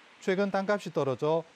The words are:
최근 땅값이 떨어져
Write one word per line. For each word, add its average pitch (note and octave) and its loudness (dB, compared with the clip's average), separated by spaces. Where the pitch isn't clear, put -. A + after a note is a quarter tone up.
최근 G3 0
땅값이 G3 -2
떨어져 D3+ 0